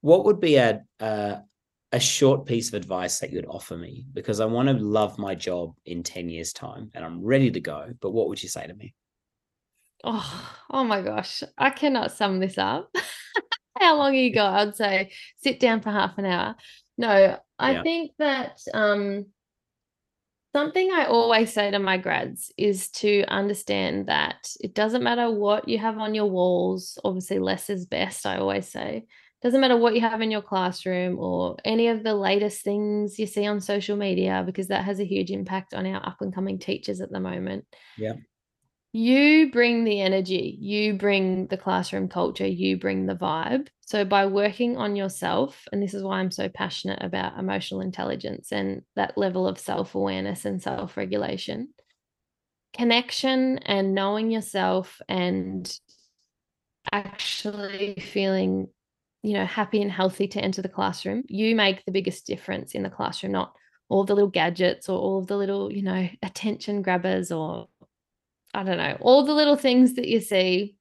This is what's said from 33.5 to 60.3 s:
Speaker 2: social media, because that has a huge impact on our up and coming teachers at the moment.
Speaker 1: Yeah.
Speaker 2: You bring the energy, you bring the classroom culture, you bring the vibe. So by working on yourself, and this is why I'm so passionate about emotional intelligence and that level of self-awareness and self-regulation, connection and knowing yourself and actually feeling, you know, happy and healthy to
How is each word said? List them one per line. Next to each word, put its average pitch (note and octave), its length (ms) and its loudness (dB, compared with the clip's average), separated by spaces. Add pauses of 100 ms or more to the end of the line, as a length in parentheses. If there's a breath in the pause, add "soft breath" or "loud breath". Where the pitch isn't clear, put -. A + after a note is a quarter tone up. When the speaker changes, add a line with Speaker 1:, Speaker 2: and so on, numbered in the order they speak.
Speaker 2:
social G3+ 380 -2
media, F#3 480 0
because F#3 220 -6
that G3 180 -2
has G3 140 -4
a G3+ 60 -2
huge F#3 260 -2
impact F#3+ 420 -6
on F#3 120 -4
our F#3+ 200 -6
up F#3 160 -8
and G3 120 -6
coming F#3+ 260 -6
teachers - 420 -6
at - 100 -12
the G2 80 -8
moment. F#2 460 -8 (320 loud breath)
Speaker 1:
Yeah. G#2+ 160 -6 (840)
Speaker 2:
You C#4 560 6
bring A#3+ 320 4
the G#3 180 2
energy, F#3+ 580 0
you G#3 340 0
bring F#3+ 540 2
the F#3+ 100 -6
classroom F#3 500 -2
culture, F#3 380 -2
you F#3 320 0
bring F#3+ 300 -2
the F#3+ 80 -4
vibe. F3 520 -2 (140)
So G#3 240 -2
by G3 220 4
working G#3 500 0
on G#3 180 -2
yourself, F#3+ 760 -2
and G3+ 100 -2
this G3 140 -4
is G3 80 -8
why F#3+ 160 -2
I'm F#3 100 0
so G3 180 -6
passionate - 560 -6
about - 360 -6
emotional - 420 -4
intelligence - 680 -8
and G3 320 -6 (120)
that G3 220 -4
level F#3 300 0
of F#3 100 -4
self-awareness - 880 -4
and G3 160 -6
self-regulation, G3 1080 -6 (1080)
connection C4 840 2
and G3 360 0
knowing G#3 340 0
yourself F#3 800 -2
and F#3 680 -2 (1160)
actually G3+ 1040 -4
feeling, F#3+ 720 0 (560)
you G#3+ 100 0
know, G3 120 0
happy G3+ 360 0
and G3+ 100 -2
healthy F#3+ 360 0
to G3 120 -6